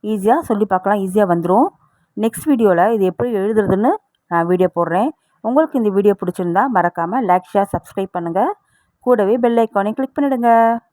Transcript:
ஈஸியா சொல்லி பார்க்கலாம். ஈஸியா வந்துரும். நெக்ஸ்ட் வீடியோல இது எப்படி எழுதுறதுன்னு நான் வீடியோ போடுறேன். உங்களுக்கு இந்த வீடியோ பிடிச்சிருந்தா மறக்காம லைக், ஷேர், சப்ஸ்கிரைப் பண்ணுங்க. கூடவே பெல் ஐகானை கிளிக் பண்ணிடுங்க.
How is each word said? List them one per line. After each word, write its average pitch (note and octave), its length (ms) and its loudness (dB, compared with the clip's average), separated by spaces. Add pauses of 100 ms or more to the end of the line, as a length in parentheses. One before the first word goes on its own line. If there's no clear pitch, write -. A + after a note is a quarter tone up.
ஈஸியா G#3+ 360 0
சொல்லி G#3+ 260 -2
பார்க்கலாம். G3 400 -2
ஈஸியா G3 280 2
வந்துரும். F3+ 340 2 (500)
நெக்ஸ்ட் A3 280 -4
வீடியோல A3 360 2 (120)
இது G3 120 0
எப்படி A#3+ 280 -2
எழுதுறதுன்னு G#3 560 0 (420)
நான் E3+ 140 0
வீடியோ F3+ 300 2
போடுறேன். E3+ 340 0 (340)
உங்களுக்கு C#4+ 360 0
இந்த G#3+ 100 0
வீடியோ G3 300 2
பிடிச்சிருந்தா F3+ 420 -2 (120)
மறக்காம F3 480 -2
லைக், F3+ 320 0
ஷேர், G3 200 -2
சப்ஸ்கிரைப் F#3+ 420 -8
பண்ணுங்க. E3+ 260 -4 (640)
கூடவே G#3+ 320 2
பெல் A#3 200 0
ஐகானை G#3+ 360 -2
கிளிக் C4 220 -6
பண்ணிடுங்க. C4 340 0 (440)